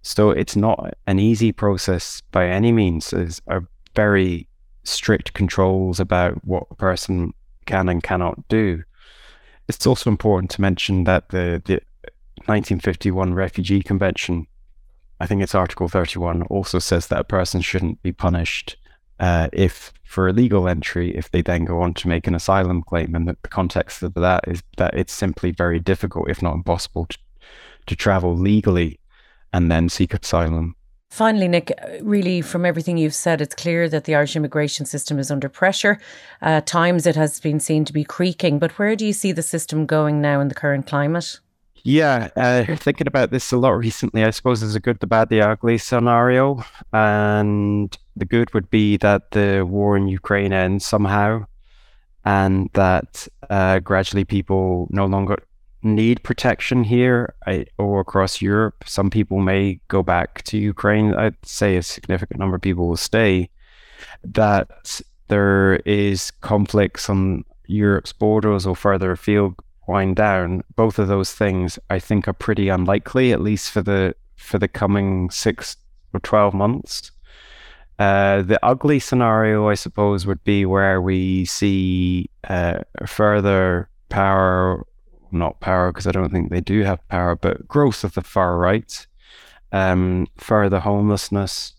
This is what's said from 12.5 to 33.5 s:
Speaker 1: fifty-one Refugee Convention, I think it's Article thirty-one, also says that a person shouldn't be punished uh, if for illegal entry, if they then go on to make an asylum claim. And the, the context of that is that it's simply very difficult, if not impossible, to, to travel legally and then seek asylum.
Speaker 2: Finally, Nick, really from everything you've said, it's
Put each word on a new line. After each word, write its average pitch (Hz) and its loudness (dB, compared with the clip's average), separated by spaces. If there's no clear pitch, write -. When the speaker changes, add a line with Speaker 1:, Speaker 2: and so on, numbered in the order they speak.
Speaker 1:
fifty-one 92 -2
Refugee 95 0
Convention, 92 -2
I 87 -6
think 98 0
it's - -4
Article 92 0
thirty-one, 87 -2
also 90 -4
says 87 0
that 80 -2
a - -2
person 90 -2
shouldn't 87 -4
be 90 -4
punished - -4
uh, 87 0
if - -2
for 92 -2
illegal 101 2
entry, 87 -4
if - -8
they 87 0
then 85 0
go 85 -2
on 87 0
to - -6
make 85 0
an 87 0
asylum 90 0
claim. 82 -4
And 82 -2
the, - -6
the - -14
context - -4
of 90 -6
that 90 2
is 85 -6
that - 0
it's 87 -4
simply 90 -2
very 85 0
difficult, 90 -2
if - -4
not 82 -2
impossible, 85 -4
to, - -14
to - -4
travel 90 0
legally 92 2
and 87 2
then 82 2
seek - 0
asylum. 85 -2
Speaker 2:
Finally, 214 2
Nick, 175 0
really 185 0
from 170 -4
everything 170 -2
you've 156 0
said, 160 -2
it's 143 -6